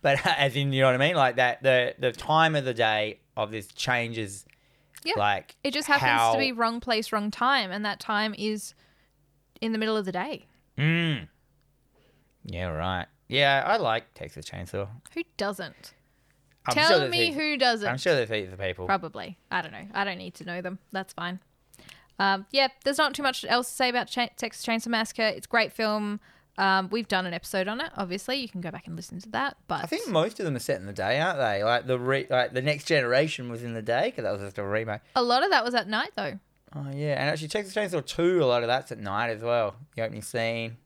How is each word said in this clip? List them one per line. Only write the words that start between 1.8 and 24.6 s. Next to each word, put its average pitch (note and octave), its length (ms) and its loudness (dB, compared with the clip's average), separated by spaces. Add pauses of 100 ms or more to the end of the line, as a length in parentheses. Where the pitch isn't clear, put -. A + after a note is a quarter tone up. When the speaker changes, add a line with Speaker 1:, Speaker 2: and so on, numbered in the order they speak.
Speaker 1:
the B2+ 120 2
time D#3 440 4
of C#3 100 0
the B2+ 80 0
day G#2+ 460 2 (180)
of G#2+ 140 -2
this G#2+ 160 -8
changes, A2+ 800 -2 (580)
Speaker 2:
Yeah. F4 140 -2
Speaker 1:
like, G2+ 460 0
Speaker 2:
It C#4+ 80 0
just D4 160 -4
happens C#4+ 240 4
Speaker 1:
how A#3 220 6
Speaker 2:
to A3+ 60 4
be C4+ 120 2
wrong A#3 280 -2
place, A3+ 320 -2
wrong G#3+ 180 0
time, A#3+ 420 2
and G#3 140 -4
that G3+ 140 -4
time G#3+ 380 -2
is G#3+ 360 -4 (880)
in A3+ 100 -2
the A3 60 -2
middle A3 200 0
of G3+ 80 -2
the F#3 60 -4
day. G3+ 340 -6 (320)
Speaker 1:
Mm. D#3 500 0 (1160)
Yeah, F2+ 260 -6
right. F2 380 -4 (200)
Yeah, C#3 380 2
I G#3+ 120 2
like A#2 360 -2
Texas - 320 -14
Chainsaw. F#2+ 420 -8 (280)
Speaker 2:
Who E4+ 80 -6 (140)
doesn't? G3 560 -8 (760)
Speaker 1:
I'm B2 60 0
Speaker 2:
Tell D4+ 160 4
Speaker 1:
sure - 100 8
there's - 120 0
Speaker 2:
me F4 160 2
Speaker 1:
heaps, C#4+ 100 -2
Speaker 2:
who D4+ 200 -2
doesn't. A#3 300 2
Speaker 1:
I'm B2+ 100 0
sure D#3+ 180 2
there's A#2 140 0
heaps G#2 220 -2
of F#2 80 -14
people. F#2 280 -4
Speaker 2:
Probably. F#3 500 -4 (140)
I F#3 100 -2
don't D#3 100 -10
know. - 220 -14
I G3+ 100 -2
don't F#3+ 140 -4
need F#3 180 -12
to E3+ 100 -16
know F3 160 -6
them. F#3 180 -8 (120)
That's F#3+ 220 -6
fine. F3+ 260 -8 (800)
Um, G3 340 2
yeah, C4+ 180 4 (140)
there's C#4 140 0
not D4 160 2
too C#4+ 100 -6
much C4 240 -2
else B3 220 2
to - 60 -12
say B3+ 140 2
about A#3+ 180 -2
Cha-, A#3+ 280 -2
Texas - 300 -8